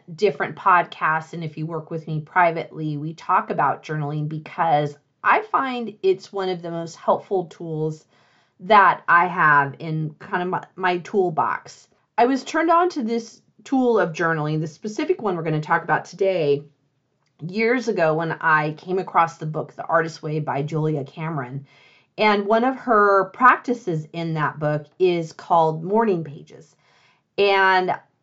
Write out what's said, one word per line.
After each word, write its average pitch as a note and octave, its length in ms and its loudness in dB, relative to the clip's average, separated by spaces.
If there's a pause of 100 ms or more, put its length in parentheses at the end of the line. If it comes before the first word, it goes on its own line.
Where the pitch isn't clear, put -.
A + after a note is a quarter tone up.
(160)
different F#3+ 400 -2
podcasts, E3+ 760 0
and E3+ 100 -10
if D#3 140 -10
you D#3 80 -6
work D#3+ 260 -10
with D#3+ 160 -10
me D#3 140 -4
privately, D#3+ 720 0
we D3+ 200 -8
talk G#3 340 -2
about D#3 340 -2
journaling D3+ 460 -6
because D3+ 680 -2 (240)
I C4+ 200 2
find B3 520 -4 (100)
it's F#3+ 280 0
one G3 160 -4
of F3+ 140 -4
the E3+ 100 -8
most E3 240 -8
helpful F#3 520 -2
tools D#3 580 -8 (560)
that F#3+ 480 6
I F3 160 6
have D3+ 540 4
in D#3 400 -6
kind F3+ 220 -6
of F3+ 60 -4
my, F3+ 160 -4 (140)
my F3+ 220 0
toolbox. E3 880 -2 (280)
I A#3+ 100 6
was C4 180 -2
turned E4 260 0
on E4+ 200 4
to D4 120 -6
this A3+ 380 -6 (240)
tool B3 340 2
of E3+ 140 0
journaling, D#3 480 -2
the E3 60 -6
specific D4+ 540 -6
one G3 140 -2
we're D#3+ 80 -6
gonna D#3+ 160 -2
talk E3 240 0
about D#3 220 -2
today, F3 580 0 (840)
years A3+ 400 0
ago E3+ 280 0
when D#3+ 260 -2
I D#3 320 2
came F#3 260 -6
across E3 380 0
the D#3+ 80 -10
book, D#3 260 -8
The - 140 -14
Artist's D#3+ 360 -2
Way D#3 200 -4
by C3+ 200 -4
Julia D3+ 440 -2
Cameron. C#3 600 -8 (520)
And G#3 280 2
one A3+ 200 2
of C4 100 0
her G3+ 540 2
practices B3 840 2
in E3 220 -6
that D3+ 260 -2
book D3+ 280 -2 (120)
is E3+ 320 2
called D#3+ 500 0
morning F#3+ 440 0
pages. C#3+ 500 -20 (640)
And F#3+ 600 4 (240)